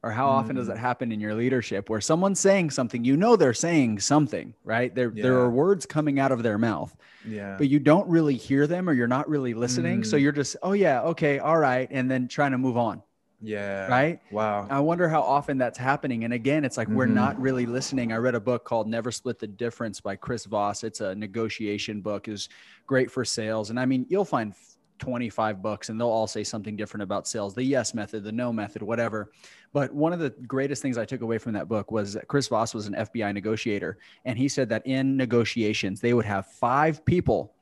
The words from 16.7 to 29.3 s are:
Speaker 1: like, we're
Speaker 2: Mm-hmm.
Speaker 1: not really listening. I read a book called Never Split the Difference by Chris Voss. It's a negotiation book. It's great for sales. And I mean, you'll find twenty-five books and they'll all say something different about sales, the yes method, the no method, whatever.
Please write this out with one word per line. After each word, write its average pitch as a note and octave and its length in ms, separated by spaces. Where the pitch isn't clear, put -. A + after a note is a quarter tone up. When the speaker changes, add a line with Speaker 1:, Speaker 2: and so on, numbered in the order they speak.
Speaker 1:
like, A2+ 120
we're B2+ 180
Speaker 2:
Mm-hmm. - 80
Speaker 1:
not G#2+ 260
really C3 260
listening. B2 460
I A2+ 60
read A#2+ 180
a A2+ 40
book A#2+ 240
called A2+ 220
Never A2+ 240
Split - 300
the G#2+ 80
Difference A2 520
by G2 140
Chris A2+ 300
Voss. G2+ 400
It's A2+ 160
a G2 160
negotiation G#2 840
book. G#2 260
It's G#2 200
great C3 240
for B2+ 140
sales. A2 460
And A#2+ 100
I B2+ 40
mean, B2+ 240
you'll F#3+ 160
find A2+ 300
twenty-five A2+ 640
books G#2+ 280
and A2 100
they'll A#2+ 80
all A2 180
say G#2+ 160
something G#2+ 340
different G#2 280
about G2 240
sales, G2+ 260
the B2 80
yes C3 320
method, G#2+ 300
the A2 80
no A#2+ 200
method, G#2+ 300
whatever. A2 480